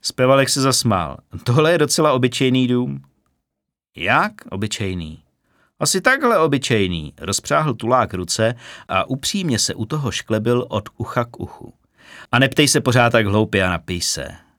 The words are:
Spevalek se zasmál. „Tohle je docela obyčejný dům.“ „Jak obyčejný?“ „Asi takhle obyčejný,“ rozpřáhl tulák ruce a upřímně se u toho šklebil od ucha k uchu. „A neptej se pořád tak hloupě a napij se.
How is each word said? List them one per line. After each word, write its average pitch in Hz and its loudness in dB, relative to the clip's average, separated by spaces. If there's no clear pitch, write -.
Spevalek 131 2
se 135 0
zasmál. 104 0
„Tohle 156 4
je 175 4
docela 151 2
obyčejný 127 2
dům.“ 123 -2
„Jak 143 0
obyčejný?“ 92 -6
„Asi - 0
takhle 262 2
obyčejný,“ 98 0
rozpřáhl 143 -2
tulák 113 0
ruce 110 -2
a 95 0
upřímně 143 -4
se - -4
u 110 -6
toho 139 -4
šklebil 113 -2
od - -4
ucha 120 -4
k - -20
uchu. - -16
„A 117 4
neptej 135 4
se 143 2
pořád 120 4
tak 113 4
hloupě 101 2
a 92 0
napij 87 -4
se. - -6